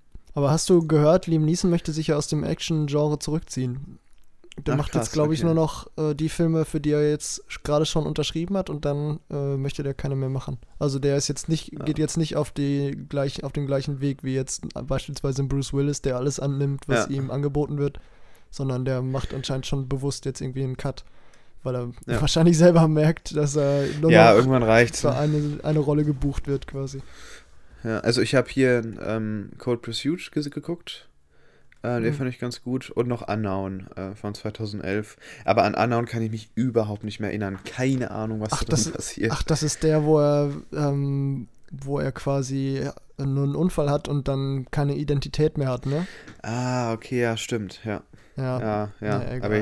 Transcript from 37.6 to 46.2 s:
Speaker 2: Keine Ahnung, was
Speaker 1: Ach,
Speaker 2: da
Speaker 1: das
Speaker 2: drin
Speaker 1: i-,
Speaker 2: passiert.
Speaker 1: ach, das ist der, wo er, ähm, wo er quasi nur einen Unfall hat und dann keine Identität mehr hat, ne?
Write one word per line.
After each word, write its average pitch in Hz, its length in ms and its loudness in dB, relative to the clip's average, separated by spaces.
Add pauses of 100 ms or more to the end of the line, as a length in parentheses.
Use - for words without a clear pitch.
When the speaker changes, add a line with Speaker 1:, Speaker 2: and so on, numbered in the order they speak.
Speaker 2:
Keine 127 440 -2
Ahnung, 110 320 -6
was 107 100 -4
Speaker 1:
Ach, - 120 -2
Speaker 2:
da - 80 -4
Speaker 1:
das 123 140 2
Speaker 2:
drin 165 80 -6
Speaker 1:
i-, - 20 -10
Speaker 2:
passiert. - 360 -4
Speaker 1:
ach, - 120 -2
das 156 180 0
ist 151 220 -2
der, 156 200 4
wo 151 160 6
er, 147 320 4 (220)
ähm, 139 720 -2 (240)
wo 135 280 -6
er 139 120 0
quasi 135 680 -2 (380)
nur 139 240 0
einen 143 120 0
Unfall 156 360 2
hat 143 160 0
und 143 200 -2
dann 135 440 -2
keine 143 240 0
Identität 147 640 0
mehr 135 100 0
hat, 123 160 -4
ne? 151 220 -2 (340)